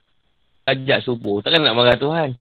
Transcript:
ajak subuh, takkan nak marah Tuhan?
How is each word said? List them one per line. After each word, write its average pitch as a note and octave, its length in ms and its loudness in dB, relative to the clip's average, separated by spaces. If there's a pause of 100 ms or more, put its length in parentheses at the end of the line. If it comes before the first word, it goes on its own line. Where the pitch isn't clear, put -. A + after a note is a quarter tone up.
(680)
ajak C3 360 0
subuh, A#2 360 -4
takkan D3+ 240 0
nak A2+ 120 2
marah A#2+ 220 4
Tuhan? C#3+ 420 -4